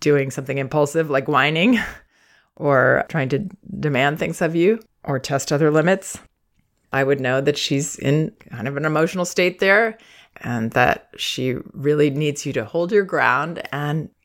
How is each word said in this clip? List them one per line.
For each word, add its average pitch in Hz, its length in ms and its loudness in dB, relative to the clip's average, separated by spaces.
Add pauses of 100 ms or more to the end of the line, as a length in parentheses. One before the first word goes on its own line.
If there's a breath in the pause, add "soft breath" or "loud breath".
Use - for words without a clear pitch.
doing 143 300 2
something 135 280 -6
impulsive, 147 520 0
like 139 180 0
whining 160 500 4 (400 loud breath)
<laughs> - 380 -20
or 131 520 4
trying 135 220 -2
to 143 180 -2 (320)
demand 143 380 0
things 160 220 -6
of 165 140 -2
you 196 260 2 (220)
or - 160 -4
test 139 340 -4
other 151 180 4
limits. 151 480 0 (760)
I 135 100 0
would 135 180 2
know 131 200 0
that 147 180 0
she's 143 400 -2
in 151 320 0 (200)
kind 117 180 -6
of 139 80 -6
an 143 80 -2
emotional 165 400 0
state 180 340 0
there 214 400 2 (380 soft breath)
and 117 360 -4
that - 440 2
she 127 400 -4 (160)
really 147 380 2
needs 147 360 -2
you 139 60 -4
to 117 120 -2
hold 175 280 -2
your 202 120 4
ground 147 680 0
and, 147 360 -4 (160)